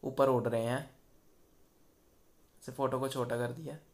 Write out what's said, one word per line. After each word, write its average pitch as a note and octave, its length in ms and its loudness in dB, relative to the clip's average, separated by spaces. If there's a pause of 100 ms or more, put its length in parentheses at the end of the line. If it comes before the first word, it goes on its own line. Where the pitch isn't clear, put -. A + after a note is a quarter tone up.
ऊपर C3+ 260 4
उड़ B2 140 4
रहे A2+ 200 0
हैं। B2+ 260 -2 (1700)
इसे - 80 -12
फ़ोटो C3 280 0
को C3+ 100 -2
छोटा A#2+ 280 -2
कर A#2+ 160 -2
दिया D3 220 -10 (180)